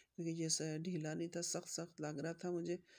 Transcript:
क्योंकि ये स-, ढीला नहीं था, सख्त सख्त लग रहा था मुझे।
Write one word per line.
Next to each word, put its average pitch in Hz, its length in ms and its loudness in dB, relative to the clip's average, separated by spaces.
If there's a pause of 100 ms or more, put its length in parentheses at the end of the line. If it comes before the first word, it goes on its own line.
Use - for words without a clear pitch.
(160)
क्योंकि 165 160 2
ये 165 160 2
स-, 160 140 4
ढीला 156 520 0
नहीं 170 140 0
था, 170 120 -2
सख्त 175 280 0
सख्त 165 320 -4
लग 151 180 -2
रहा 160 140 0
था 170 180 -2
मुझे। 175 280 2 (200)